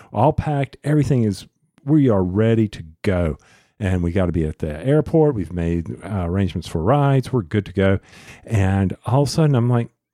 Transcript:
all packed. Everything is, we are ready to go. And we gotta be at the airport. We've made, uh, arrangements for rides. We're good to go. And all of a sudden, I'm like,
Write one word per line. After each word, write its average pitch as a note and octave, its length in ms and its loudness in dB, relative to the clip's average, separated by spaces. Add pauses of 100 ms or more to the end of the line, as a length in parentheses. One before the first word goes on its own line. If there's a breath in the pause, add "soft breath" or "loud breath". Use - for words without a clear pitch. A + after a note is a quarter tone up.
(140)
all A2 180 2
packed. C#3+ 540 -4
Everything C#3 380 2
is, G#2 240 -2 (360)
we C#3+ 260 4
are G2 140 2
ready A2 460 2
to - 140 -14 (180)
go. F2 360 0 (420 soft breath)
And F#2 240 0
we E2+ 100 -2
gotta F2+ 180 0
be E2 140 0
at D2+ 140 -6
the D#2 280 -8
airport. D3+ 480 2
We've F2 160 -6
made, E2+ 380 -2 (120)
uh, F#2+ 260 -6
arrangements F2+ 420 -2
for E2 120 -4
rides. C#3 520 2
We're B2+ 80 0
good G2 240 -2
to F#2 80 -14
go. F#2+ 260 2 (460 loud breath)
And G2 500 0 (100)
all C#3+ 180 2
of C#3 40 0
a - 40 -6
sudden, D3+ 240 2
I'm A#2+ 140 2
like, A#2+ 200 0 (240)